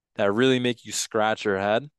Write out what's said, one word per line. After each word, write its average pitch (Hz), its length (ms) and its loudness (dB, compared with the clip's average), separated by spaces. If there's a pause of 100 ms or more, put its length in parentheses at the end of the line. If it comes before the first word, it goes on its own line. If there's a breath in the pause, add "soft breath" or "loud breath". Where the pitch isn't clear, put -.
(160)
that 101 160 2
really 127 260 2
make 123 260 -4
you 107 80 -16
scratch - 520 -2
your 98 140 0
head. 107 400 -2